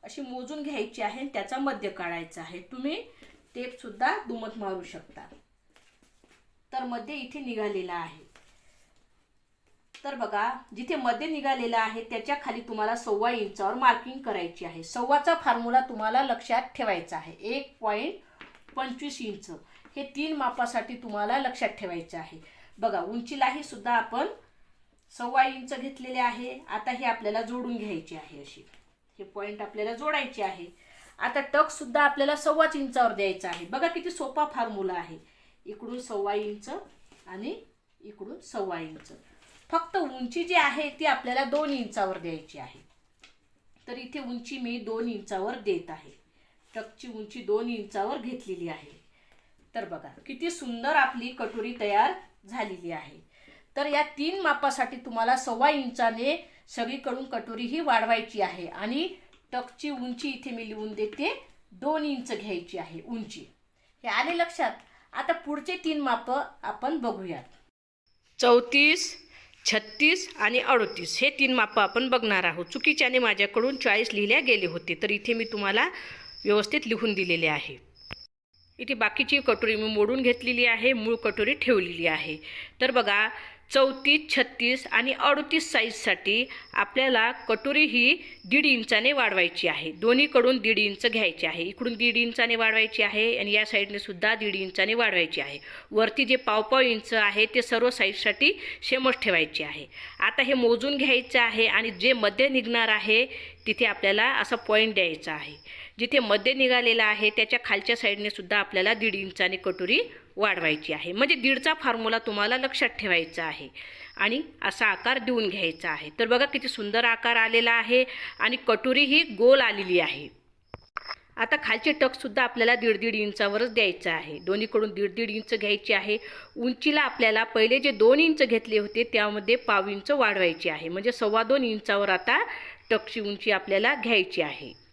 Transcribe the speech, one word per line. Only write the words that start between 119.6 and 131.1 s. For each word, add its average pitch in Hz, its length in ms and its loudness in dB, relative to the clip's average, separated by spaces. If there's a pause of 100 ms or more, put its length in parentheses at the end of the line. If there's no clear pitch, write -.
आलेली 202 400 2
आहे. 147 280 -4 (1080)
आता - 260 0
खालचे 233 300 0
टक्ससुद्धा 262 500 0
आपल्याला 240 320 4
दीड 220 260 2
दीड 220 140 0
इंचावरच 214 600 0
द्यायचं 190 360 2
आहे. 156 280 -4
दोन्हीकडून 214 560 0
दीड 196 200 -2
दीड 226 160 -2
इंच 220 240 -4
घ्यायची 208 380 0
आहे. 208 260 0 (380)
उंचीला 277 460 2
आपल्याला 226 420 2
पहिले 233 340 4
जे 269 120 4
दोन 233 300 8
इंच 320 220 6
घेतले 220 360 2
होते, 208 340 0
त्यामध्ये 208 440 2
पाव 202 320 2
इंच 202 220 -6
वाढवायचे 196 600 2
आहे. 156 180 -6
म्हणजे 202 240 -2